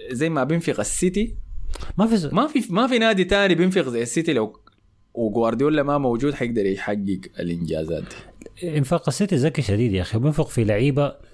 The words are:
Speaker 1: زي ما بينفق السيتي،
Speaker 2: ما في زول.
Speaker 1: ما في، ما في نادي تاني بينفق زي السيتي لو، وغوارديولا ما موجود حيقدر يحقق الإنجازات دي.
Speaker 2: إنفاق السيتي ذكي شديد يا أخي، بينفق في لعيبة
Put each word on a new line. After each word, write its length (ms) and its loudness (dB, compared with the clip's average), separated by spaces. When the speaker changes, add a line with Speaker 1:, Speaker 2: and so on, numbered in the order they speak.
Speaker 1:
زي 180 0
ما 140 0
بينفق 360 -2
السيتي، 560 0
Speaker 2:
ما 100 4
في 100 4
زول. 180 -2
Speaker 1:
ما 120 2
في، 220 -2
ما 180 2
في 120 2
نادي 240 4
تاني 320 4
بينفق 340 2
زي 120 -2
السيتي 320 0
لو، 280 -2
وغوارديولا 680 2
ما 140 0
موجود 360 0
حيقدر 320 0
يحقق 540 -2
الإنجازات 640 -4
دي. 760 -10
Speaker 2:
إنفاق 300 0
السيتي 280 0
ذكي 260 2
شديد 320 0
يا 80 0
أخي، 180 -2
بينفق 280 0
في 160 0
لعيبة 520 2